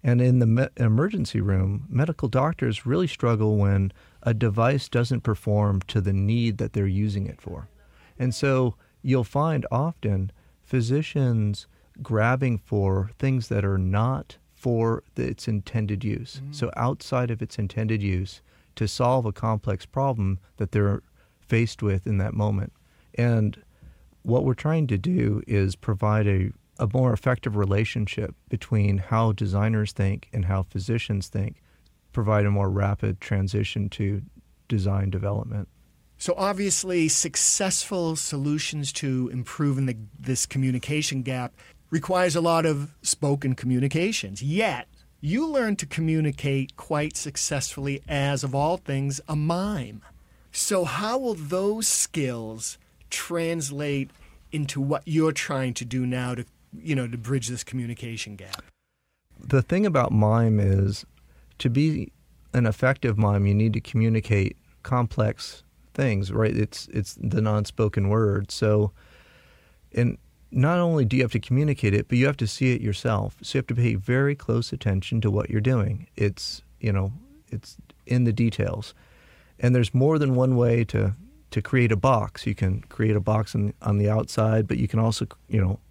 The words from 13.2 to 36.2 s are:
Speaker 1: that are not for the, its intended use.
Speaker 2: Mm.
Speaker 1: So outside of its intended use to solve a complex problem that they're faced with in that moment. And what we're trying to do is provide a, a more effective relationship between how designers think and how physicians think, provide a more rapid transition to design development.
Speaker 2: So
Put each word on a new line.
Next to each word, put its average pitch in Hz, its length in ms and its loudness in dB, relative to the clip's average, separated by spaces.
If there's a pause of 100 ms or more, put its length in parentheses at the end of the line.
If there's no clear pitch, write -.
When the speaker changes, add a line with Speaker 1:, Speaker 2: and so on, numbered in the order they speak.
Speaker 1:
that 104 160 0
are 98 140 2
not 107 580 0 (160)
for 113 500 0 (120)
the, 120 140 -4
its - 180 -8
intended 104 560 -2
use. 107 420 -6
Speaker 2:
Mm. 143 100 -12
Speaker 1:
So 139 220 -4
outside 123 540 -2
of 113 120 -4
its - 160 -8
intended 107 440 -2
use 95 400 -2 (320)
to 107 140 -2
solve 123 380 0
a 104 60 -2
complex 107 540 -2
problem 113 520 -2 (180)
that 101 160 -4
they're 101 300 2 (360)
faced - 440 0
with 98 240 0
in 104 120 0
that 107 160 -2
moment. 104 380 -2 (420)
And 113 480 0 (600)
what 127 220 2
we're 127 100 2
trying 151 340 0
to 101 100 0
do 113 480 0
is 98 300 2
provide 107 500 0
a, 98 240 2 (280)
a 117 140 0
more 127 200 2
effective 117 420 -2
relationship 104 800 0 (140)
between 101 500 2
how 113 340 2
designers 104 600 0
think 98 400 -2
and 98 140 -2
how 95 180 0
physicians 98 640 -4
think, - 340 -4 (500)
provide 104 340 2
a 101 40 4
more 101 200 2
rapid 101 500 0
transition 101 720 -2
to 101 320 -2 (460)
design 98 420 0
development. 101 580 -4 (500)
Speaker 2:
So 180 200 -2